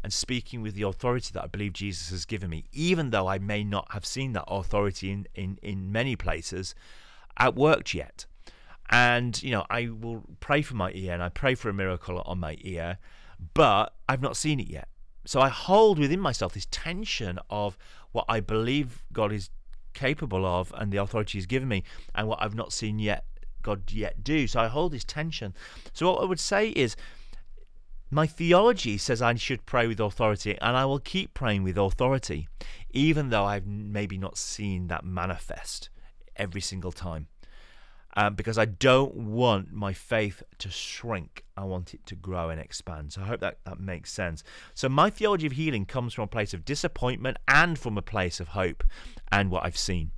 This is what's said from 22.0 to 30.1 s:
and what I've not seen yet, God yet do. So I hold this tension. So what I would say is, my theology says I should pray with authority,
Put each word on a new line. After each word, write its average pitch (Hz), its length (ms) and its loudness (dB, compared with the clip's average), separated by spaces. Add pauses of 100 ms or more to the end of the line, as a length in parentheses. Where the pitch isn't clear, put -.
and 110 140 0
what - 120 -2
I've 107 140 0
not - 180 -4
seen 107 280 -2
yet, 104 260 0 (360)
God 101 280 0
yet 104 320 0
do. 143 240 4
So 117 140 2
I 113 80 4
hold 151 240 2
this 120 120 -6
tension. 151 500 -6 (380)
So 180 200 4
what - 100 2
I 196 40 2
would 180 120 0
say 214 300 2
is, 127 260 2 (1160)
my 151 180 4
theology 170 680 6
says 117 240 0
I 117 140 4
should - 320 -2
pray 120 220 2
with 110 100 0
authority, 107 600 2